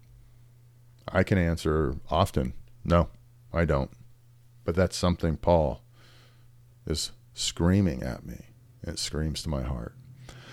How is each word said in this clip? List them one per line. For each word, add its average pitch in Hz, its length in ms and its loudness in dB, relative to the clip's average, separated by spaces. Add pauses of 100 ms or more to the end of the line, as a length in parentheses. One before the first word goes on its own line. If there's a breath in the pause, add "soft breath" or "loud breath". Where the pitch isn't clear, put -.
(1080)
I 92 160 2
can 101 140 2
answer 80 580 2 (140)
often, 76 440 0 (300)
"No, 85 260 4 (440)
I 85 100 2
don't." 73 280 0 (760)
But 85 100 -2
that's 90 220 2
something 85 400 0
Paul 80 440 2 (1040 soft breath)
is - 260 -4 (220)
screaming 87 680 0
at 62 220 -8
me. - 220 -16 (360)
It 82 160 -10
screams 76 440 -4
to 82 60 -6
my 69 140 -4
heart. 62 320 -6 (580 loud breath)